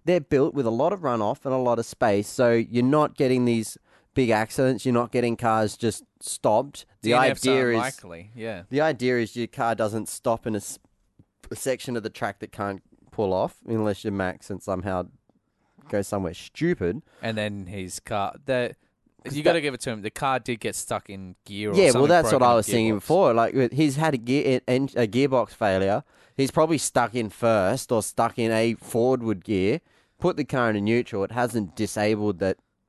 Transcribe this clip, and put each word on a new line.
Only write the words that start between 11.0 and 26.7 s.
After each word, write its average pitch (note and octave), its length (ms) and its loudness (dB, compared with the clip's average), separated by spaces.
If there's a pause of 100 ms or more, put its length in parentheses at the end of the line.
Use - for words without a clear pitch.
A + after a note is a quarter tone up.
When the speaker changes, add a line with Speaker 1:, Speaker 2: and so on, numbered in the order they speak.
Speaker 1:
a A2 60 -10
section B2+ 400 -6
of A2 60 -6
the G#2+ 80 -8
track - 300 -8
that - 120 -14
can't G2+ 300 -6 (300)
pull G2 200 -2
off G2+ 240 -2 (100)
unless G#2+ 380 -2
you're G#2+ 80 -4
Max F#2+ 380 -6
and F#2 120 -10
somehow F#2 440 -4 (840)
go G2+ 120 0
somewhere F#2+ 320 -4
stupid. C#3+ 680 -4 (200)
Speaker 2:
And A2 140 -4
then G2+ 300 -6
his F#2+ 340 -10
car, G2+ 340 -4 (120)
the, B2 280 -2 (500)
Speaker 1:
'Cause C#3 120 -8
Speaker 2:
you D3+ 60 -6
Speaker 1:
that E3+ 80 4
Speaker 2:
gotta E3+ 100 2
give C#3+ 140 -4
it A#2+ 80 -12
to C3+ 80 -6
him. G#2+ 120 -8
The G#2+ 80 -6
car C3 300 -2
did A#2 200 -6
get G#2 140 -6
stuck - 360 -8
in F#2+ 340 -16
gear G#2 260 -6
or G2+ 40 -2
Speaker 1:
Yeah, F#3+ 100 6
well, C3+ 80 8
Speaker 2:
something C3 160 4
Speaker 1:
that's E3+ 220 6
Speaker 2:
broke C#3 100 4
Speaker 1:
what B2 60 6
Speaker 2:
in A#2+ 40 8
Speaker 1:
I A#2+ 40 6
Speaker 2:
the - 20 6
Speaker 1:
was A2 100 2
thinking A2+ 280 2
Speaker 2:
gearbox. - 20 0
Speaker 1:
before. D3+ 380 4
Like, A#2 200 2
with, B2 180 2
he's C#3 240 2
had D#3 180 0
a B2 40 -2
gear, B2+ 480 0
a, B2+ 100 2
a C3 300 0
gearbox B2 440 0
failure. G2 520 0 (340)
He's C3+ 140 0
probably D#3+ 280 2